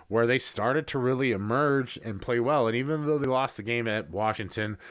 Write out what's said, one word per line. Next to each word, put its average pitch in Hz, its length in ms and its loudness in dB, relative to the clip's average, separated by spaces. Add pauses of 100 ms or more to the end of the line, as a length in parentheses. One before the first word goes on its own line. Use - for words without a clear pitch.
where 113 180 4
they 127 100 4
started 127 520 0
to 139 100 -4
really 127 320 2
emerge 127 680 0
and 104 220 -8
play 120 200 0
well. 131 260 4
And 113 100 0
even 147 300 -2
though 151 100 2
they 139 120 0
lost 131 280 0
the 110 60 -8
game 117 260 0
at 107 220 -2
Washington, 107 640 -2 (140)